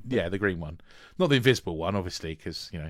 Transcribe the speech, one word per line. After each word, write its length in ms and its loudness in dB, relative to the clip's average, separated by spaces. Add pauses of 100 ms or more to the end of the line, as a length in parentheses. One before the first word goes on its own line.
Yeah, 220 0
the 80 -2
green 240 0
one. 180 -10 (400)
Not 100 4
the 60 6
invisible 400 4
one, 180 0
obviously, 440 -4
'cause, 340 -10
you 80 -8
know, 100 -8